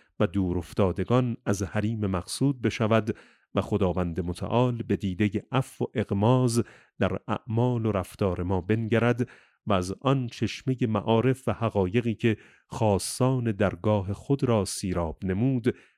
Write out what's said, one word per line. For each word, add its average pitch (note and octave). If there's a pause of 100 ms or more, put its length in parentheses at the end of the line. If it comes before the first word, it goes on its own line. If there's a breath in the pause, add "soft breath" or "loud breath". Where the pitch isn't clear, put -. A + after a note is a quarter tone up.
(200 soft breath)
و G#2
دورافتادگان F#2+
از G2+
حریم G#2+
مقصود G#2+
بشود A2 (380 loud breath)
و -
خداوند F2+
متعال G#2+
به G2+
دیدهٔ G2
عفو -
و -
اغماض A#2 (380 loud breath)
در F#2+
اعمال A#2
و A2
رفتار F#2
ما F#2
بنگرد A2+ (380 loud breath)
و G#2
از F#2 (100)
آن C3
چشمهٔ - (100)
معارف A2+
و A2
حقایقی G#2+
که A2 (300 loud breath)
خاصان A#2
درگاه G2
خود -
را A2+
سیراب F2
نمود A2+ (220 soft breath)